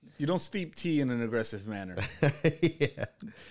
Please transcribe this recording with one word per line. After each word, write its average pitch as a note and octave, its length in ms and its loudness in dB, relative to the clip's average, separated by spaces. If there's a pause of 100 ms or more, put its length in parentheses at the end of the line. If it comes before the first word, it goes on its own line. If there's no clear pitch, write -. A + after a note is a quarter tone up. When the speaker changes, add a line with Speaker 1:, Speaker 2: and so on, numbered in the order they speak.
(160)
Speaker 1:
You D3 100 -2
don't F3 140 2
steep F3+ 340 -4
tea D#3+ 260 2
in C3 100 2
an A#2+ 120 2
aggressive A2+ 440 -2
manner. G2 300 -6 (260)
Speaker 2:
<laughs> C#3+ 120 6 (280)
Yeah. - 420 2 (460)